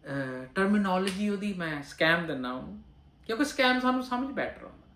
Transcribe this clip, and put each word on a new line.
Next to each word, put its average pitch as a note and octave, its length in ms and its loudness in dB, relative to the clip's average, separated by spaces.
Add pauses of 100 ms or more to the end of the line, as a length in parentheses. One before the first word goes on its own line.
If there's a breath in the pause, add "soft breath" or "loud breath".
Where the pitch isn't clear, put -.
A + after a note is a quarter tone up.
ਅਹ, C3 400 -6
ਟਰਮੀਨੋਲੋਜੀ G3 840 2
ਉਹਦੀ G3+ 240 -2
ਮੈਂ D#3 300 -4
ਸਕੈਮ E3 440 2
ਦਿੰਦਾ B2+ 240 -4
ਉਹਨੂੰ, D#3 320 -10 (420)
ਕਿਉਂਕਿ A3+ 200 0
ਸਕੈਮ B3+ 340 2
ਸਾਨੂੰ B3+ 240 2
ਸਮਝ B3+ 300 -4
ਬੈਟਰ - 300 -4
ਆਉਂਦਾ - 320 -20